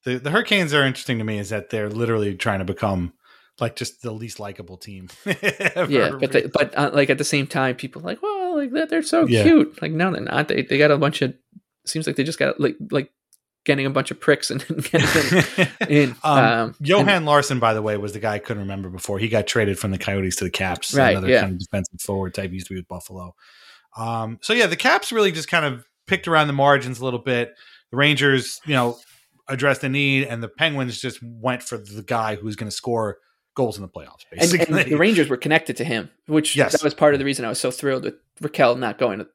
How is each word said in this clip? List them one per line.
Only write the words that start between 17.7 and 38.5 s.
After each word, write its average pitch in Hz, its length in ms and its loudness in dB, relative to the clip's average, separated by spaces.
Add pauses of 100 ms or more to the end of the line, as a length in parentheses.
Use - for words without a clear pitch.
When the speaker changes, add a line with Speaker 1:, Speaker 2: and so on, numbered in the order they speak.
Speaker 1:
the 110 80 -2
way, 107 160 -2
was 101 160 -6
the 107 60 -10
guy 107 160 -2
I 101 40 -4
couldn't 104 220 -8
remember 98 280 -8
before. 92 280 -6
He 110 100 -2
got 107 200 2
traded 101 320 0
from 104 100 -4
the 92 80 -2
Coyotes 95 380 -2
to - 80 -4
the 87 80 -4
Caps, 92 420 -4
Speaker 2:
Right, 127 180 4
Speaker 1:
another 95 180 0
Speaker 2:
yeah. 123 120 6
Speaker 1:
kind 95 120 -2
of 90 60 -6
defensive 95 400 -8
forward 95 360 -6
type. 95 160 -6
He 90 60 -10
used 90 100 -12
to 95 80 -10
be 92 40 -8
with 90 80 -16
Buffalo. 90 460 -16 (640)
Um, 113 440 -6
so, - 120 -2
yeah, 233 140 4
the 165 80 0
Caps 320 360 0
really 208 200 2
just 156 160 -8
kind 165 180 0
of 123 200 -4 (220)
picked 190 200 -2
around 156 200 4
the 143 60 -2
margins 139 460 4
a 123 60 -8
little 123 140 -2
bit. 120 360 -2 (360)
The 120 60 -6
Rangers, 139 680 2
you 151 80 -2
know, 120 240 0 (500)
addressed 135 340 0
the 135 80 -4
need, 139 360 0
and 117 180 -6
the 110 60 -10
Penguins 139 500 -4
just - 240 -8
went 117 400 -6
for 120 140 -10
the 104 260 -14
guy 110 320 -2
who's 104 200 -8
gonna 104 160 -8
score 110 480 -4 (360)
goals 113 220 -2
in 101 60 -12
the 92 40 -14
playoffs, - 440 -20
Speaker 2:
And, - 100 -4
and 170 100 4
Speaker 1:
basically. 170 320 2
Speaker 2:
the 147 140 0
Rangers 175 320 4
were 127 80 0
connected 151 400 0
to 127 80 -4
him, 110 240 -4 (180)
which 151 300 0
Speaker 1:
Yes. 139 160 4
Speaker 2:
that 156 100 0
was 143 100 0
part 151 200 6
of 139 60 0
the 139 60 -2
reason 135 200 -2
I 110 40 -4
was - 100 -4
so 127 120 -2
thrilled 131 320 -2
with - 120 -6 (260)
Raquel 127 340 2